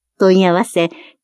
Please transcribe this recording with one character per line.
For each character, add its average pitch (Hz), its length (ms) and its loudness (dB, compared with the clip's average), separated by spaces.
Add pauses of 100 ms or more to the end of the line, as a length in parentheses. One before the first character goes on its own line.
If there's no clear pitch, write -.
(180)
問 190 200 2
い 190 60 2
合 180 80 0
わ 185 120 -2
せ、 170 260 -4 (340)